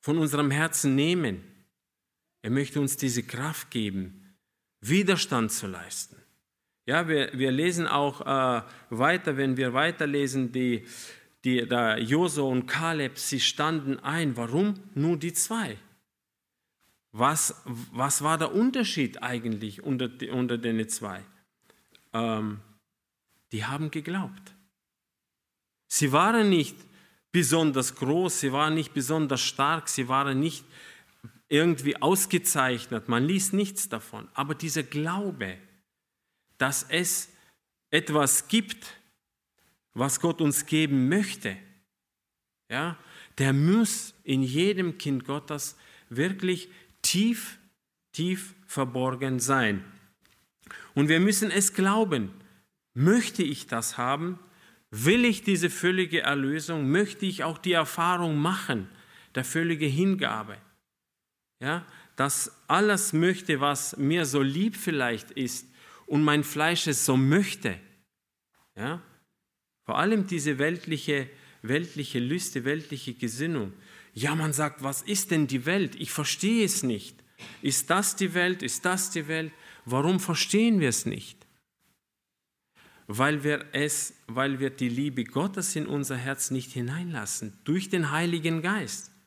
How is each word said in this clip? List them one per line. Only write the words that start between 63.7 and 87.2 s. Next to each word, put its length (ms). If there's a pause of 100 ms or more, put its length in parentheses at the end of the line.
mir 300
so 160
lieb 340
vielleicht 560
ist 360 (380)
und 160
mein 220
Fleisch 420
es 180
so 120
möchte. 640 (960)
Ja? 260 (800)
Vor 140
allem 280
diese 320
weltliche, 720 (340)
weltliche 560
Lüste, 460
weltliche 500
Gesinnung. 580 (420)
Ja, 200
man 180
sagt, 300
was 200
ist 280
denn 160
die 200
Welt? 300
Ich 160
verstehe 520
es 180
nicht. 340 (460)
Ist 280
das 260
die 180
Welt? 280
Ist 220
das 260
die 180
Welt? 240 (320)
Warum 360
verstehen 600
wir 100
es 160
nicht? 400 (1600)
Weil 360
wir 300
es, 420 (120)
weil 340
wir 100
die 180
Liebe 360
Gottes 520
in 100
unser 300
Herz 340
nicht 220
hineinlassen, 920